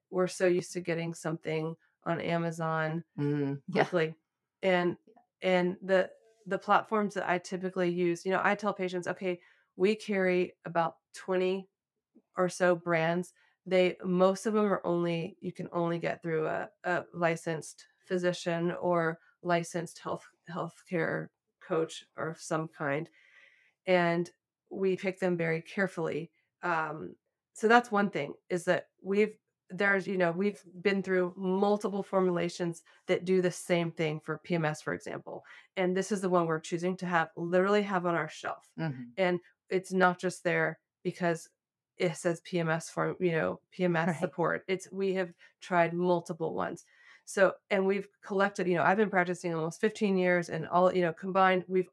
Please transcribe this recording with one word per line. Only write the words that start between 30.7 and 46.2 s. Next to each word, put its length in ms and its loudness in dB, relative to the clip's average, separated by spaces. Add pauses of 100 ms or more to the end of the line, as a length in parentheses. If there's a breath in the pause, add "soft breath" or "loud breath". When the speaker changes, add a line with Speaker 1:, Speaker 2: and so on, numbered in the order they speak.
Speaker 1:
been 180 2
through 360 0
multiple 640 0
formulations 800 0 (240 soft breath)
that 180 2
do 160 4
the 120 2
same 400 0
thing 260 -4
for 200 -8
P 180 -4
M 80 0
S, 180 -2
for 120 -4
example. 500 -10 (320 loud breath)
And 200 2
this 140 -2
is 100 0
the 80 -2
one 180 4
we're 120 0
choosing 380 -4
to 100 -8
have, 300 2
literally 460 2
have 220 -2
on 120 0
our 120 -2
shelf. 480 -10
Speaker 2:
Mm-hmm. 260 -4 (140)
Speaker 1:
And 220 2 (300 soft breath)
it's 240 -2
not 260 4
just 240 -6
there 380 0 (240)
because 440 -2 (500)
it 180 -2
says 240 -2
P 180 -4
M 100 0
S 220 -2
for, 300 -2
you 100 2
know, 300 -2 (100)
P 140 -4
M 100 2
S 140 0
Speaker 2:
Right. 100 -2
Speaker 1:
support. 480 -2
It's, 240 -6
we 240 -2
have 180 -4 (280 soft breath)
tried 340 2
multiple 580 0